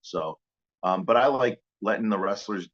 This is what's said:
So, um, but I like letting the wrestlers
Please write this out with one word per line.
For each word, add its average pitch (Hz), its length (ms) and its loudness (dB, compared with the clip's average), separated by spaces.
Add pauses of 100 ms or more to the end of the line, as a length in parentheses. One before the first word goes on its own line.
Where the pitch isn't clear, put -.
So, 80 360 -8 (440)
um, 92 220 0
but 117 140 4
I 127 80 6
like 127 340 0 (220)
letting 107 260 0
the 101 100 0
wrestlers 98 560 -4